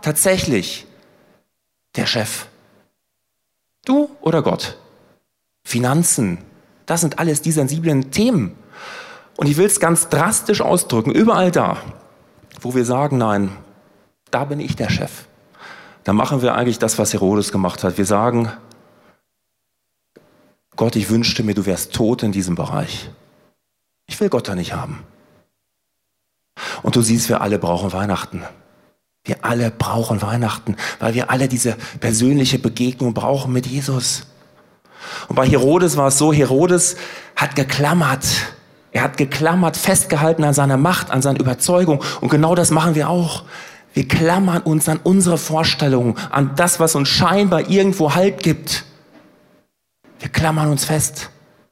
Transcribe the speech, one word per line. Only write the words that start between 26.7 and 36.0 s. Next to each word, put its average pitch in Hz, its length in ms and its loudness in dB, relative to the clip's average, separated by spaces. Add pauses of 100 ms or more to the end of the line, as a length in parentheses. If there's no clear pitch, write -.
Und 123 120 -2
du 120 60 4
siehst, 113 280 0
wir - 120 0
alle 101 160 0
brauchen 87 360 -2
Weihnachten. 92 500 -6 (800)
Wir - 200 -6
alle 117 280 -2
brauchen 113 500 -2
Weihnachten, 107 540 -4 (240)
weil 113 160 -2
wir 123 160 -2
alle 131 160 2
diese 123 300 -2 (220)
persönliche 127 600 2
Begegnung 123 540 -2
brauchen 135 400 -2
mit 127 120 0
Jesus. 131 600 -4 (1000)
Und - 80 -6
bei 131 120 4
Herodes 147 500 4
war 139 100 4